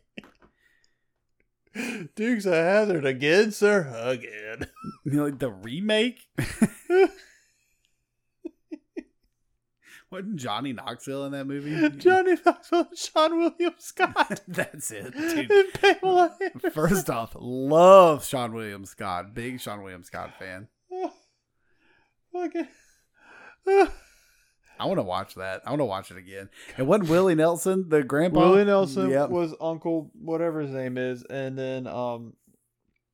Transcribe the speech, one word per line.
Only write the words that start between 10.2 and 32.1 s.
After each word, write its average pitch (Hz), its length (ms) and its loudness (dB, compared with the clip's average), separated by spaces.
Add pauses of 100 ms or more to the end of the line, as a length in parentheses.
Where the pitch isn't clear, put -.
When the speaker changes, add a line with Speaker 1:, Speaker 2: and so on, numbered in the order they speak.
Speaker 2:
Johnny 123 380 -6
Knoxville 135 540 -10
in 139 40 -10
that 139 140 -8
movie? 147 440 -4
Speaker 1:
<laughs> 285 80 -12
Johnny 370 380 2 (100)
Knoxville 339 440 0
and 339 80 -20
Sean 320 420 0
William 339 380 -2
Scott. - 680 -4
Speaker 2:
<laughs> - 60 -20
That's 160 420 -8
it, 98 220 -12
dude. 302 360 -4
Speaker 1:
And 392 240 4
Pamela 359 680 2
Anderson. 359 280 -6
Speaker 2:
First 160 380 0
off, 117 300 -6
love 156 840 8
Sean 120 280 -4
William 104 300 -10
Scott. 95 500 -8
Big 123 280 -10
Sean 104 200 -12
William 92 220 -16
Scott 87 340 -14
fan. 95 300 -16 (240)
Speaker 1:
Oh, 370 220 -8 (1200)
fucking, 339 340 -6 (1000)
uh. 392 220 4 (880)
Speaker 2:
I - 80 -6
wanna 165 180 0
watch 92 320 -6
that. 95 300 -10
I 110 40 -10
wanna 143 160 -2
watch 98 260 -8
it 90 60 -18
again. 95 320 -18 (260)
And 131 120 -4
wasn't 190 220 2
Willie 180 260 4
Nelson 175 520 0
the 151 160 2
grandpa? 151 360 0 (100)
Speaker 1:
Willie 196 160 6
Nelson 139 460 2
Speaker 2:
Yep. 139 180 2
Speaker 1:
was 175 320 -2
Uncle 165 520 -4
whatever 160 460 -4
his 139 120 -6
name 131 260 -6
is, 127 260 -4
and 135 340 -8
then, 131 300 -8
um, 120 460 -8 (800)